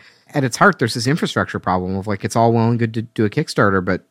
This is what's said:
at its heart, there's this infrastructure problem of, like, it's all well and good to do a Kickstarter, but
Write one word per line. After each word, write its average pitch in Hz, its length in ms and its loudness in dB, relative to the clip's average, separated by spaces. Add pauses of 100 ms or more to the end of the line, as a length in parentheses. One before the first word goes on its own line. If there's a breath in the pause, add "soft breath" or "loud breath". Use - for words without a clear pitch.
(340 soft breath)
at 143 100 0
its 127 140 -4
heart, 185 200 4
there's 117 180 -2
this 117 120 -4
infrastructure 135 520 -2
problem 92 360 -2
of, 95 120 -6
like, 104 180 -4
it's 107 100 -4
all 117 160 4
well 113 160 2
and 120 100 0
good 113 180 -2
to 113 80 -4
do 113 200 -2
a 104 60 2
Kickstarter, 104 540 0
but 92 280 -2